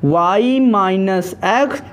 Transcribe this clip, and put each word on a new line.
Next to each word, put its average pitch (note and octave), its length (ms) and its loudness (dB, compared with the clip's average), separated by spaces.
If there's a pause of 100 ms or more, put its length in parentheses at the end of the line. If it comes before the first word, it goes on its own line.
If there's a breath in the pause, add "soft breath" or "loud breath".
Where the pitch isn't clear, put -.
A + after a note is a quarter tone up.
Y F#3+ 580 2
minus F#3+ 720 0
एक्स C4 480 -2 (100)